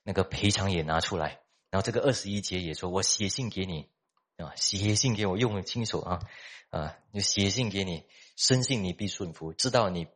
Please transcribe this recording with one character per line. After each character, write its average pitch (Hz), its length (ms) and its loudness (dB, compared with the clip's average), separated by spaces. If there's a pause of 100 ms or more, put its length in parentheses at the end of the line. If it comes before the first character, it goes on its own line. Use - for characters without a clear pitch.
那 101 120 -6
个 95 100 4
赔 - 260 2
偿 98 220 2
也 87 80 2
拿 80 200 2
出 90 180 -2
来， 76 240 -4 (260)
然 95 120 2
后 - 20 0
这 120 100 -2
个 117 80 2
二 139 120 6
十 101 180 -4
一 101 100 0
节 92 200 -2
也 82 120 -4
说 90 180 -4
，“我 95 120 2
写 - 260 2
信 120 220 -2
给 95 160 -2
你 80 240 -8 (480)
啊， 80 180 -10
写 104 380 2
信 120 200 2
给 104 120 0
我， 92 100 2
用 107 280 2
亲 117 220 -2
手 80 140 -2
啊， 90 200 -2 (500)
啊， 78 280 -6 (140)
就 101 80 -4
写 101 300 2
信 113 200 0
给 98 140 0
你， 85 220 -6 (300)
深 127 260 4
信 120 200 2
你 92 100 0
必 101 160 -4
顺 92 240 -6
服， 80 200 -8
知 131 180 0
道 110 200 4
你 85 260 -4